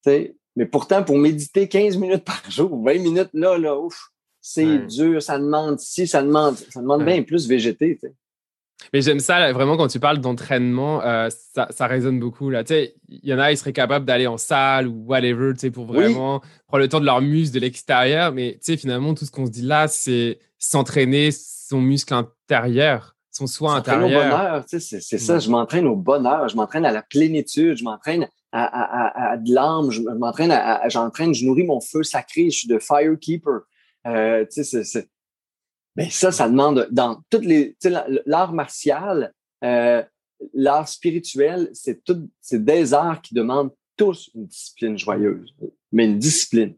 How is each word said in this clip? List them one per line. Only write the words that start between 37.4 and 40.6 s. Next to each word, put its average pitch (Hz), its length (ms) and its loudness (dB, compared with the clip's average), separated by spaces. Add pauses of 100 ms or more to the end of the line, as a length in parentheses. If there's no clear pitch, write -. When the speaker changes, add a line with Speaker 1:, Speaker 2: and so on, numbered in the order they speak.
Speaker 1:
les, 151 260 4
tu - 100 -20
sais, 185 80 2
la, 170 180 -2 (180)
l'art 165 280 0
martial, 151 800 -2 (300)
euh, 120 380 2 (520)
l'art 143 340 2